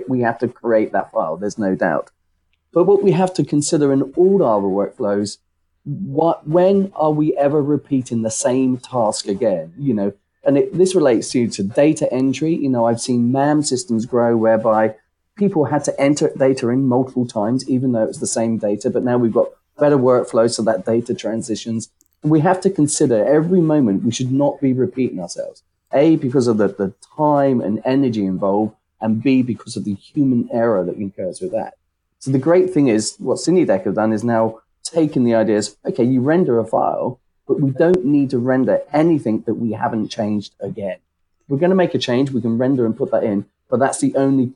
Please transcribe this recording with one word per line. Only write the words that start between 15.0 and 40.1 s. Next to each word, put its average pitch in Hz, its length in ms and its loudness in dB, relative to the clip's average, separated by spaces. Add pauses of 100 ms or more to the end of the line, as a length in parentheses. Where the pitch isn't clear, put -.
people 185 300 0
had 147 180 -2
to - 160 -4
enter 147 360 2
data 135 320 0
in 135 180 0
multiple 127 400 0
times, 120 420 -4
even 131 240 0
though 110 120 0
it - 40 -2
was - 120 -12
the 110 60 -6
same 113 300 -2
data. 104 320 -4
But 117 140 -2
now 123 160 0
we've 117 140 2
got 113 160 0 (300)
better 147 200 4
workflows, 123 560 2
so 120 80 -2
that 101 240 -2
data 117 280 -2
transitions. 113 760 -6 (320)
And 151 100 0
we 160 80 4
have 185 220 2
to 196 80 2
consider 147 540 2
every 160 360 2
moment 135 440 2
we 120 60 0
should 131 220 -4
not 143 280 0
be 131 120 0
repeating 123 480 -2
ourselves. - 420 -12 (300)
A, 160 240 4
because 131 320 0
of 110 100 2
the, 101 100 2
the 95 240 -4 (240)
time 143 440 2
and 107 240 -4
energy 123 400 0
involved, 98 500 -2 (260)
and 110 220 -2
B, 131 200 2
because 117 340 -8
of 101 80 -8
the 104 100 -4
human 123 580 -2
error 117 320 0
that 90 160 -6
occurs 98 400 -8
with 92 120 -8
that. - 220 -6 (460)
So 135 100 -6
the 135 80 2
great 175 320 2
thing 143 180 2
is, 110 300 0
what 123 200 -4
Cinedeck 160 460 2
have 98 100 -2
done 110 180 0
is 107 120 -2
now 113 360 0 (220)
taken 151 420 0
the 117 100 2
ideas, 107 420 0 (100)
okay, 123 180 0
you 127 160 2
render 147 380 2
a 110 60 0
file, - 560 -2 (260)
but - 140 0
we 139 100 0
don't 175 340 2
need 143 260 2
to 131 80 0
render 131 440 2 (100)
anything 151 500 0
that 110 120 -4
we 117 180 -4
haven't 113 360 -4
changed 104 520 -6